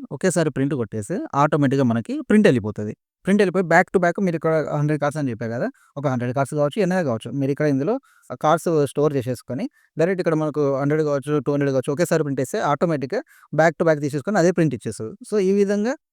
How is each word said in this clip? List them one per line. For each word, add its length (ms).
ఒకేసారి 380
ప్రింట్ 260
కొట్టేస్తే 400
ఆటోమేటిక్‌గా 500
మనకి 360
ప్రింట్ 260
వెళ్ళిపోతది. 460
ప్రింట్ 160
వెళ్ళిపోయి 240
back 220
to 120
back 220
మీరు 160
ఇక్కడ 160
హండ్రెడ్ 300
కార్డ్స్ 180
అని 100
చెప్పారు 240
కదా, 140
ఒక 120
హండ్రెడ్ 260
కార్డ్స్ 220
కావచ్చు, 260
ఎన్నైనా 220
కావచ్చు, 300
మీరు 200
ఇక్కడ 140
ఇందులో 260
కార్డ్స్ 280
స్టోర్ 260
చేసేసుకొని 520
డైరెక్ట్ 260
ఇక్కడ 120
మనకు 280
హండ్రెడ్ 260
కావచ్చు, 360
టూ 120
హండ్రెడ్ 220
కావచ్చు, 200
ఒకేసారి 300
ప్రింట్ 200
వేస్తే 200
ఆటోమేటిక్‌గా 580
back 200
to 120
back 140
తీసేసుకొని 400
అదే 140
ప్రింట్ 220
ఇచ్చేస్తుంది. 380
So, 160
ఈ 140
విధంగా 400